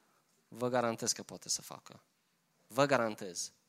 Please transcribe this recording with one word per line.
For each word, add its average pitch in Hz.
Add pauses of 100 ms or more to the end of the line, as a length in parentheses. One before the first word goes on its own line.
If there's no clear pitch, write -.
(480)
Vă 123
garantez 120
că -
poate -
să -
facă. - (640)
Vă 131
garantez. 110 (180)